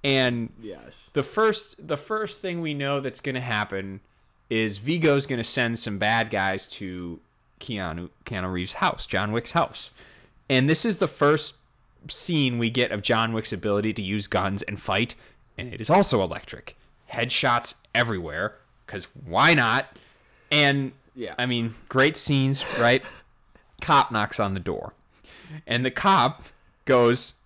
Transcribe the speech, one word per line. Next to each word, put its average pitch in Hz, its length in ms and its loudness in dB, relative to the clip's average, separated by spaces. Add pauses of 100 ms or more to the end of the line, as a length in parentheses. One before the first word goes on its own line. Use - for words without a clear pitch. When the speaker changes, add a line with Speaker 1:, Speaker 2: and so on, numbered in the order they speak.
Speaker 1:
And 127 600 0
Speaker 2:
Yes. 80 500 -18
Speaker 1:
the 143 120 0
first, 214 640 -2
the 151 80 -2
first 214 440 -6
thing 175 200 -4
we 156 120 -4
know 143 280 -2
that's 135 180 -8
gonna 131 220 -4
happen 98 580 -4 (500)
is 110 280 0
Vigo's 143 480 2
gonna 120 180 -4
send 117 360 0
some 101 180 -4
bad 110 320 2
guys 95 400 -2
to 90 500 -10 (400)
Keanu, 87 520 -8 (140)
Keanu 92 240 -4
Reeves' 90 260 -4
house, - 300 -2
John 104 280 -2
Wick's 117 180 -4
house. - 380 -2 (600)
And 131 200 4
this 165 160 2
is 214 140 0
the - 100 2
first 147 460 2 (540)
scene 139 480 0
we 117 120 2
get 120 220 0
of 104 100 -4
John 113 320 2
Wick's 110 180 -4
ability 104 420 0
to 107 80 -6
use 101 260 -4
guns 98 340 -2
and 98 180 -8
fight, 107 360 -2 (420)
and 123 160 -10
it - 80 -10
is 110 80 -8
also 170 320 4
electric. - 560 -8 (340)
Headshots 120 640 0 (200)
everywhere, 95 640 -2 (300)
'cause - 220 -10 (180)
why 147 300 4
not? 120 420 0 (520)
And, 139 440 2 (220)
Speaker 2:
Yeah. 117 220 -8
Speaker 1:
I 123 100 0
mean, 117 260 -2 (160)
great 139 260 4
scenes, 135 480 2 (160)
right? 120 240 4 (400)
<laughs> - 380 -20
Cop 143 300 4
knocks 107 280 -2
on 101 140 0
the 95 80 -4
door, - 320 -6 (720)
and 120 180 -2
the 127 80 0
cop 139 520 4 (420)
goes 123 480 4 (120)